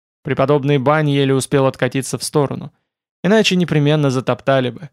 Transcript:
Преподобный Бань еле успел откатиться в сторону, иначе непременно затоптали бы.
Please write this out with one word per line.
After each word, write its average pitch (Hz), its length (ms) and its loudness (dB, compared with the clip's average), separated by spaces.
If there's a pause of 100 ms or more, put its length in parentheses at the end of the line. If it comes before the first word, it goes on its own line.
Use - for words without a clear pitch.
(220)
Преподобный 139 560 0
Бань 147 320 0
еле 139 240 2
успел 135 320 0
откатиться 131 500 -4
в - 80 -8
сторону, 131 480 -4 (500)
иначе 202 340 2
непременно 151 540 2
затоптали 127 600 -2
бы. 117 220 -14